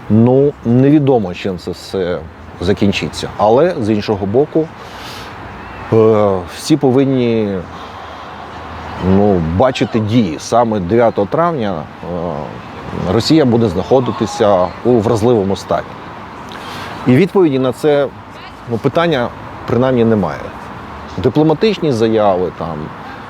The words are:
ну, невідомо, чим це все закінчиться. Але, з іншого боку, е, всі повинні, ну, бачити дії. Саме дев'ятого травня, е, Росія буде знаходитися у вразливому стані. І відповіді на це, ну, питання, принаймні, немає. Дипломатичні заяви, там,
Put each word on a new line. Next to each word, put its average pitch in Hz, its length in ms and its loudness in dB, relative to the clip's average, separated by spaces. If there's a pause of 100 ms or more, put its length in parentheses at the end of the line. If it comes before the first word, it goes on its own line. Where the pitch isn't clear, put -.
(100)
ну, 127 420 4 (120)
невідомо, 131 680 4
чим 92 240 -4
це 92 120 -8
все 90 480 -4 (420)
закінчиться. 92 760 0
Але, 135 440 4
з 107 100 0
іншого 104 360 -2
боку, 151 420 2 (1200)
е, 110 380 6 (260)
всі - 200 0
повинні, 123 840 2 (1500)
ну, 98 320 4 (160)
бачити 127 440 2
дії. 104 380 2
Саме 113 420 0
дев'ятого 110 500 2
травня, 143 440 0
е, 80 1400 -6
Росія 147 320 4
буде 117 240 4
знаходитися 98 1000 2 (160)
у 120 140 4
вразливому 104 580 2
стані. - 300 -4 (1200)
І 127 100 6
відповіді 175 420 4
на 131 140 0
це, 143 340 2 (640)
ну, 117 80 -2
питання, 147 500 0 (380)
принаймні, 123 380 2
немає. 95 360 2 (760)
Дипломатичні 156 760 2
заяви, 104 680 2
там, 80 180 -6 (540)